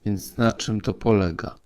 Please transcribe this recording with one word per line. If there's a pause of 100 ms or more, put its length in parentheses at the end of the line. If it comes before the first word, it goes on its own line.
Więc
na
czym
to
polega? (100)